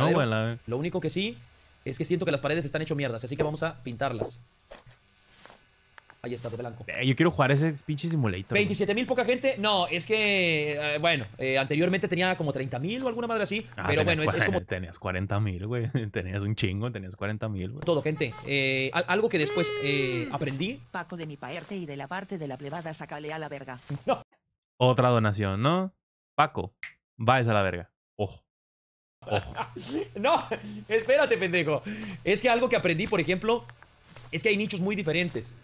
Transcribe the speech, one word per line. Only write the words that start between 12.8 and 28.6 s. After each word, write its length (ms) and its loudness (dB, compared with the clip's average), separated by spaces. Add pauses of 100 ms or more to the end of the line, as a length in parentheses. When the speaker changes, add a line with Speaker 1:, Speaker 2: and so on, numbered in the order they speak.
Speaker 1:
o 60 0
alguna 180 -4
madre 160 0
así. 240 -2 (100)
Speaker 2:
Ah, 100 -6
Speaker 1:
pero 140 4
Speaker 2:
tenías 160 4
Speaker 1:
bueno, 60 0
es, 60 4
es 120 2
Speaker 2:
cuaren-, 60 4
Speaker 1:
como 180 2
Speaker 2:
tenías 320 -6
cuarenta 420 0
mil, 280 -2
güey. 240 -2
<laughs> 200 -2
Tenías 300 -2
un 140 0
chingo, 360 -2
tenías 240 -10
cuarenta 320 -4
mil, 260 -4
güey. 120 -8
Speaker 1:
todo, 160 2
gente. 320 -2 (140)
Eh, 460 2
al-, 140 0
algo 220 2
que 80 0
después, 340 2 (120)
eh, 480 0
aprendí. 480 -4 (120)
Speaker 3:
Paco, 240 -8
de 120 -8
mi 100 -10
parte 380 -8
y 100 -6
de 120 -8
la 100 -8
parte 320 -6
de 80 -6
la 100 -6
plebada, 380 -8
sácale 360 -10
a 60 -6
la 120 -6
verga. 280 -10 (300)
Speaker 1:
No. 160 0 (560)
Speaker 2:
Otra 300 6
donación, 520 2
¿no? 320 0 (420)
Paco, 380 0 (440)
váyase 340 4
a 20 4
la 80 6
verga. 300 -2 (260)
Ojo. 260 -6 (840)